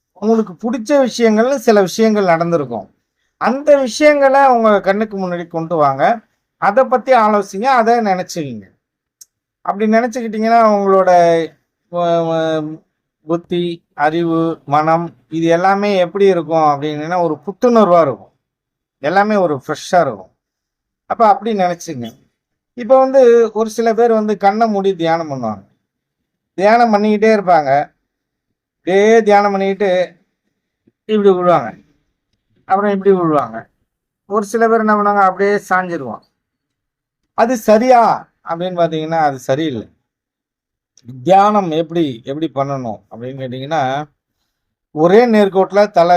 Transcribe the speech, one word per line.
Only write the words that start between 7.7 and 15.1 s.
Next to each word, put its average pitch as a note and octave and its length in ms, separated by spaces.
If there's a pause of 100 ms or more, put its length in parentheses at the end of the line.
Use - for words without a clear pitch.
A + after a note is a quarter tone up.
அதை A3+ 200
நினைச்சுக்கிங்க. E3+ 640 (920)
அப்படி G3+ 320
நினைச்சுக்கிட்டீங்கன்னா A3+ 680 (140)
உங்களோட, F#3+ 380 (800)
அஹ், E3 920 (420)
புத்தி, E3+ 580 (100)
அறிவு, E3 480 (220)
மனம் D#3+ 420 (220)